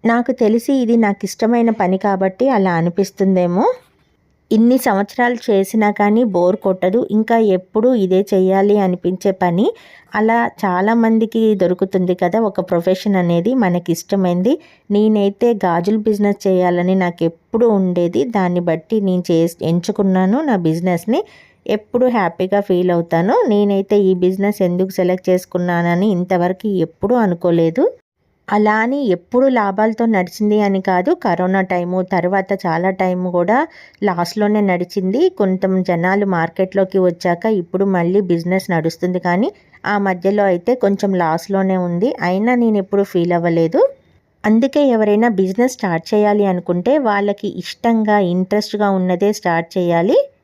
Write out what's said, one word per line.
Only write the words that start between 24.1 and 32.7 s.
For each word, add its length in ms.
బిజినెస్ 480
ఎందుకు 280
సెలెక్ట్ 380
చేసుకున్నానని 840
ఇంతవరకు 680
ఎప్పుడూ 360
అనుకోలేదు. 720
అలా 280
అని 220
ఎప్పుడు 400
లాభాలతో 580
నడిచింది 540
అని 200
కాదు. 340
కరోనా 480
టైము, 400
తర్వాత 500
చాలా 380